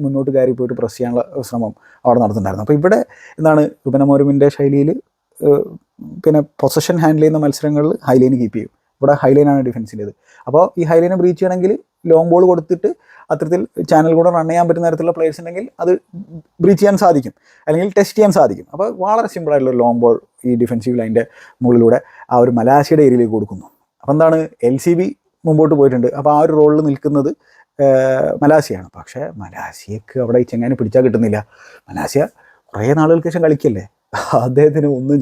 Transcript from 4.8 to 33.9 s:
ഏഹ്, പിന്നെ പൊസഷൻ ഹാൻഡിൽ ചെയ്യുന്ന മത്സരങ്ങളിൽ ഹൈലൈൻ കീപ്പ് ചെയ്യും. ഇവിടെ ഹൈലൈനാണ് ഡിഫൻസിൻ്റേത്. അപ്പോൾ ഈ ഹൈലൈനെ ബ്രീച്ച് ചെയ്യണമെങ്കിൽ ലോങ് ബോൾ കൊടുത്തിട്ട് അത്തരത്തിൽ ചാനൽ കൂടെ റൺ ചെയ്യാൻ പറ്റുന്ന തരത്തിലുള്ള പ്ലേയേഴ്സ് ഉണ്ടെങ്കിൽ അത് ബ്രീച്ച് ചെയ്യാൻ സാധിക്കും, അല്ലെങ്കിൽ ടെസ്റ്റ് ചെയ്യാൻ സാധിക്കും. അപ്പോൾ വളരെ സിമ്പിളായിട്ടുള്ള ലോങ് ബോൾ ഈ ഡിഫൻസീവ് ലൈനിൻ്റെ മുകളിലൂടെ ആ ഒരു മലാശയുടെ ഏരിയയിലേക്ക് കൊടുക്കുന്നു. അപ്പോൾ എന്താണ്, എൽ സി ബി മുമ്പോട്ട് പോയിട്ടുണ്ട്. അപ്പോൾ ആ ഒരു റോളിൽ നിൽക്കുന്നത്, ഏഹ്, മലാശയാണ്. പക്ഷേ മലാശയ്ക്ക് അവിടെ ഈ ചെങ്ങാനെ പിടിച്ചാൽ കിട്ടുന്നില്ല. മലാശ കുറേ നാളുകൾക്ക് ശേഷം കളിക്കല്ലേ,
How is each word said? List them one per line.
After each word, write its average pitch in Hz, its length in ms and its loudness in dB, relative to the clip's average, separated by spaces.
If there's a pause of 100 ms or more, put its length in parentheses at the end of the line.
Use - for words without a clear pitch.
ഏഹ്, 143 160 6 (600)
പിന്നെ 156 180 4 (220)
പൊസഷൻ 165 400 -2
ഹാൻഡിൽ 156 200 2
ചെയ്യുന്ന 156 220 2
മത്സരങ്ങളിൽ 147 480 -2 (160)
ഹൈലൈൻ 131 320 4
കീപ്പ് 113 160 -4
ചെയ്യും. 107 160 -10 (260)
ഇവിടെ 139 140 2 (100)
ഹൈലൈനാണ് 139 440 4
ഡിഫൻസിൻ്റേത്. 107 460 -10 (340)
അപ്പോൾ 151 160 4 (160)
ഈ 170 100 -2
ഹൈലൈനെ 170 320 2
ബ്രീച്ച് 180 200 0
ചെയ്യണമെങ്കിൽ 185 300 0 (380)
ലോങ് 165 220 4
ബോൾ 180 180 4
കൊടുത്തിട്ട് 170 400 -2 (440)
അത്തരത്തിൽ 160 280 -4 (280)
ചാനൽ 160 280 2
കൂടെ 170 180 4
റൺ 160 140 -2
ചെയ്യാൻ 175 180 0
പറ്റുന്ന 170 200 0
തരത്തിലുള്ള 160 280 -2
പ്ലേയേഴ്സ് 160 260 -4
ഉണ്ടെങ്കിൽ 175 240 -12 (180)
അത് 175 80 0 (720)
ബ്രീച്ച് 185 180 4
ചെയ്യാൻ 202 200 2
സാധിക്കും, 156 320 2 (320)
അല്ലെങ്കിൽ 170 320 -2
ടെസ്റ്റ് 202 200 0
ചെയ്യാൻ 208 200 4
സാധിക്കും. - 360 0
അപ്പോൾ 185 140 -4 (160)
വളരെ 214 300 -2
സിമ്പിളായിട്ടുള്ള 147 480 -2
ലോങ് 120 220 0
ബോൾ 117 120 4 (340)
ഈ 123 120 0
ഡിഫൻസീവ് 120 380 -2
ലൈനിൻ്റെ 113 240 -2 (400)
മുകളിലൂടെ 120 360 4 (340)
ആ 123 100 2
ഒരു 123 160 2
മലാശയുടെ 147 480 2
ഏരിയയിലേക്ക് 120 280 2
കൊടുക്കുന്നു. 101 320 -8 (340)
അപ്പോൾ 135 140 -4
എന്താണ്, 160 240 2 (300)
എൽ 135 160 0
സി 170 140 2
ബി 185 80 -2 (420)
മുമ്പോട്ട് 156 320 2
പോയിട്ടുണ്ട്. 123 280 2 (100)
അപ്പോൾ 147 180 0
ആ - 80 2
ഒരു 156 140 0
റോളിൽ 151 300 4
നിൽക്കുന്നത്, 143 400 -2 (560)
ഏഹ്, 131 460 2 (120)
മലാശയാണ്. 143 440 0 (120)
പക്ഷേ 127 220 -16 (220)
മലാശയ്ക്ക് - 800 -16
അവിടെ 120 200 0
ഈ - 80 -6
ചെങ്ങാനെ 120 280 -4
പിടിച്ചാൽ 123 280 0
കിട്ടുന്നില്ല. 107 300 0 (500)
മലാശ - 280 -8 (540)
കുറേ 107 180 -4 (120)
നാളുകൾക്ക് 165 280 0
ശേഷം 165 180 -4
കളിക്കല്ലേ, 127 380 -2 (640)